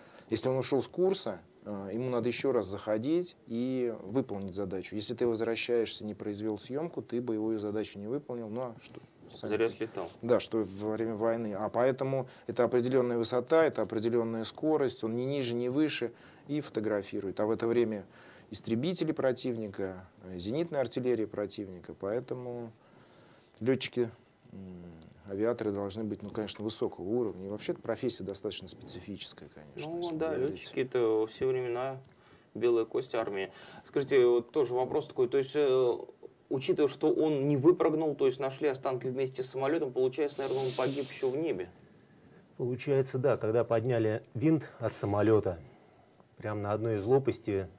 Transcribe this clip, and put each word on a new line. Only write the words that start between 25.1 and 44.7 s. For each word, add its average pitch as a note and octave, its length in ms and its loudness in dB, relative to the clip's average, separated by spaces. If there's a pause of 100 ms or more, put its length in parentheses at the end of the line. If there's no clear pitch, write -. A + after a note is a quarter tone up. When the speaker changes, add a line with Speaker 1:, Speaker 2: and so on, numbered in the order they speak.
Speaker 1:
авиаторы G#2+ 440 0
должны G2+ 320 -4
быть, G#2 180 -4
ну, G#2 80 -10
конечно, G#2 340 -6
высокого G#2+ 420 -4
уровня. G2 420 -2
И - 20 -8
вообще-то G#2 320 -6
профессия A2+ 420 -4
достаточно G2 440 -6
специфическая, - 840 -12
конечно, D#2 420 -12
Speaker 2:
Ну E3+ 120 -6
Speaker 1:
если E3+ 120 -4
Speaker 2:
да, D#3 200 -2
Speaker 1:
говорить. C3 160 0
Speaker 2:
летчики — - 300 -8
это B2+ 200 -2
во A2 240 4
все C3 220 -4
времена B2+ 500 -2 (560)
белая A#2 320 4
кость B2 300 -4
армии. G2+ 360 -2 (340)
Скажите, C3+ 420 4
вот A#2+ 240 4
тоже A#2+ 240 2
вопрос C3+ 320 0
такой, B2+ 200 2
то C#3 120 2
есть, C3+ 160 -2
э, C3 420 4 (520)
учитывая, C#3 380 2
что D3 240 2
он D3 360 2
не D3 100 4
выпрыгнул, D#3 560 6
то C#3 140 2
есть C3 120 2
нашли C3+ 280 -2
останки C3 400 -2
вместе C3 360 -2
с B2+ 60 -6
самолетом, C#3 420 0
получается, C3 500 0
наверное, C3+ 260 0
он C3 60 0
погиб C3+ 360 0
еще - 220 -2
в B2+ 40 -4
небе? B2+ 320 -2 (880)
Speaker 3:
Получается, C3+ 600 0
да, B2+ 200 4
когда A2+ 260 2
подняли A2+ 580 2 (140)
винт D3 340 2 (100)